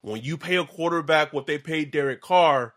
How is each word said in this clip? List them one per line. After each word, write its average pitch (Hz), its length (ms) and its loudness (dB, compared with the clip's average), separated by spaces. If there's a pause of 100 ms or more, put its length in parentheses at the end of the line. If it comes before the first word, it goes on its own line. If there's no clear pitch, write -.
When 110 200 -10
you 147 160 -8
pay 180 180 -2
a 175 100 0
quarterback 160 680 0
what 139 140 -6
they 147 100 -4
paid 156 340 -6
Derek 139 300 -2
Carr 151 540 4